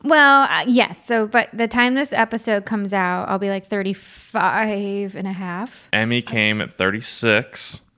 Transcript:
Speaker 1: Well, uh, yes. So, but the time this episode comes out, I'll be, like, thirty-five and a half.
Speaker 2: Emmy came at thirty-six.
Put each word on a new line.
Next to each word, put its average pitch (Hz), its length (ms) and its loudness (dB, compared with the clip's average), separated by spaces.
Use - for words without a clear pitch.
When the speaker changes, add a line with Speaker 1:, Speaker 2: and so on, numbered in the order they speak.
Speaker 1:
Well, 285 400 8
uh, - 240 0
yes. 240 360 0
So, 226 240 0
but 220 240 0
the 226 160 -2
time 247 280 2
this 277 180 -4
episode 220 520 -2
comes 202 280 -6
out, 180 340 -2
I'll 190 120 -2
be, 196 100 -4
like, 190 200 -6
thirty-five 202 1500 -4
and 190 120 -8
a 190 60 -6
half. 185 580 -10
Speaker 2:
Emmy 117 300 0
came 107 400 0
at - 120 -8
thirty-six. 107 1080 -2